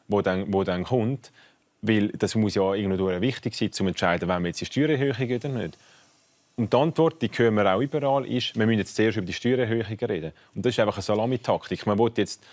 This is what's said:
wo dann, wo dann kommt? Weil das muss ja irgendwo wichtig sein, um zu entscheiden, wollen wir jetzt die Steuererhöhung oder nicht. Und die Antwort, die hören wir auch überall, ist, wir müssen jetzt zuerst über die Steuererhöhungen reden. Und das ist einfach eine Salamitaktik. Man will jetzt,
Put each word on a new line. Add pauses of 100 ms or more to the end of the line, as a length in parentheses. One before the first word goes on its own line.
wo
dann,
wo
dann
kommt? (500)
Weil
das
muss
ja
irgendwo (120)
wichtig
sein,
um
zu
entscheiden,
wollen
wir
jetzt
die
Steuererhöhung
oder
nicht. (800)
Und
die
Antwort,
die
hören
wir
auch
überall,
ist,
wir
müssen
jetzt
zuerst
über
die
Steuererhöhungen
reden. (220)
Und
das
ist
einfach
eine
Salamitaktik.
Man
will
jetzt,